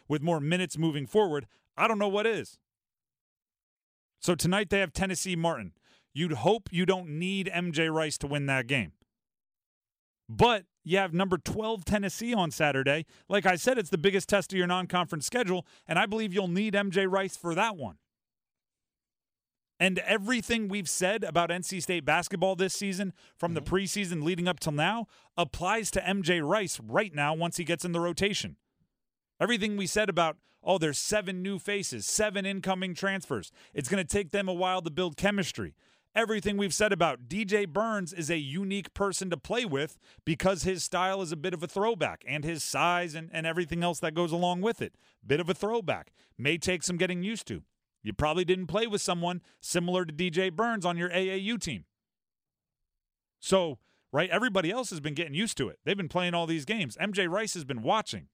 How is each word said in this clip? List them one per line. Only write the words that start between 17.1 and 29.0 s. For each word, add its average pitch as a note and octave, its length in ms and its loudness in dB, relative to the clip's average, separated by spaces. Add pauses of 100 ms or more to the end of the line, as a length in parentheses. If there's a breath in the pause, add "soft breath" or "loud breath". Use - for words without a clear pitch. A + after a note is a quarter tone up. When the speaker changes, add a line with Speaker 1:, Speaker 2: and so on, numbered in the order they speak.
Speaker 1:
for E3+ 180 -4
that G#3 220 0
one. G#2+ 220 -10 (1800)
And F#3 200 4
everything A3 680 0
we've F#3+ 200 -4
said G3 340 0
about E3+ 280 2
N F3 120 -4
C F#3 180 -6
State E3+ 240 -2
basketball F3 500 2
this F3+ 180 0
season, F#3+ 400 -4 (220 soft breath)
from F3 200 -2
the D3+ 60 -4
Speaker 2:
Mm-hmm. D3 140 0
Speaker 1:
preseason F#3 480 -2
leading F3 240 0
up F3 120 0
till E3 120 -2
now, F#3 360 0 (280 soft breath)
applies F3+ 560 0
to F3 160 -2
M G3 160 0
J F3 180 2
Rice F3+ 380 0
right D#3 340 0
now D3 200 2
once E3+ 240 -2
he F3+ 60 -2
gets E3+ 200 -2
in F3+ 80 -2
the E3+ 80 0
rotation. F#3 560 -2 (840)